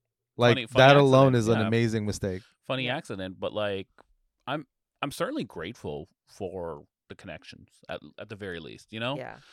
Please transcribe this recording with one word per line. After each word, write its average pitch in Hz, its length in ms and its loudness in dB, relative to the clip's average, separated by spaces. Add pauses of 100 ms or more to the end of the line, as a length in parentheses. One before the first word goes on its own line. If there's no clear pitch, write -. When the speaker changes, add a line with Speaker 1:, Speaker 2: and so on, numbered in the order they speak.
(380)
Speaker 1:
Like, 120 140 4
Speaker 2:
Funny, 127 160 0
funny - 140 -4
Speaker 1:
that 139 160 10
alone 135 360 6
Speaker 2:
accident, - 20 4
Speaker 1:
is 110 120 2
an 113 120 2
Speaker 2:
yeah. 110 80 0
Speaker 1:
amazing 113 380 0
mistake. 92 380 -6 (220)
Speaker 2:
Funny 131 200 -6
Speaker 3:
Yeah. 127 120 -4
Speaker 2:
accident, 95 420 -10
but, 98 140 -6
like, 101 340 -4 (600)
I'm, 139 200 -8 (340)
I'm 143 100 -6
certainly 233 320 -6
grateful 82 680 -12 (180)
for 87 580 -12 (240)
the 95 60 -18
connections - 540 -20 (180)
at, - 140 -12 (160)
at 107 120 -16
the 113 60 -16
very 95 240 -12
least, 64 320 -18
you 110 80 -14
know? 127 180 -8
Speaker 3:
Yeah. 123 220 -16 (140)